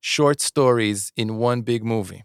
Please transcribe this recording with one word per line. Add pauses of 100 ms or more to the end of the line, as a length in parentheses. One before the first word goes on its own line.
short
stories
in (100)
one
big
movie.